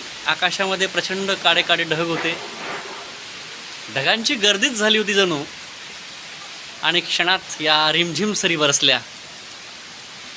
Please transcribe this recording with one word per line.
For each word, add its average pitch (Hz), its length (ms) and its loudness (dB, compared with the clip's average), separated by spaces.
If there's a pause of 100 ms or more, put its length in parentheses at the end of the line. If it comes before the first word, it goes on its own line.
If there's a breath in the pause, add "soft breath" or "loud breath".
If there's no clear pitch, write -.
(260)
आकाशामध्ये 185 600 2
प्रचंड 190 440 -2
काळे 175 300 4
काळे 170 220 2
ढग 160 220 0
होते. 165 320 0 (1600)
ढगांची 214 400 2
गर्दीच 208 360 4
झाली 214 260 4
होती 208 160 2
जणू, 175 300 4 (1400)
आणि 165 180 4
क्षणात 175 600 0
या 156 300 6
रिमझिम 175 420 2
सरी 175 220 2
बरसल्या. 143 440 4 (1400)